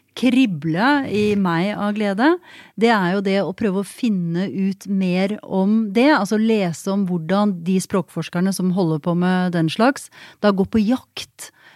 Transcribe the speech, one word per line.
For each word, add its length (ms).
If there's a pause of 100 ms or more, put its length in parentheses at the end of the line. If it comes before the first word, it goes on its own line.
(140)
krible 960
i 240
meg 400
av 200
glede, 440 (400)
det 120
er 240
jo 60
det 220
å 120
prøve 280
å 40
finne 600
ut 400
mer 540
om 520
det, 180
altså 280
lese 500
om 180
hvordan 580
de 160
språkforskerne 760
som 180
holder 280
på 160
med 360
den 160
slags, 420 (300)
da 120
går 140
på 180
jakt 680 (260)